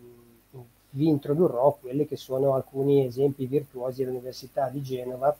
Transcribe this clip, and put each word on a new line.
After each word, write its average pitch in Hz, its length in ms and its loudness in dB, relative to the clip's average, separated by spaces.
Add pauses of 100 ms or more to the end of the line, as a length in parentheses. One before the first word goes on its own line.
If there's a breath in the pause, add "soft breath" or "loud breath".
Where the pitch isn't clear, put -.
(960)
vi 151 120 4
introdurrò 143 720 2
quelli 139 260 -2
che 139 100 -6
sono 135 380 0
alcuni 135 500 2
esempi 131 420 -2
virtuosi 131 580 -4
dell'Università 127 640 -6
di 139 120 -8
Genova 127 600 -2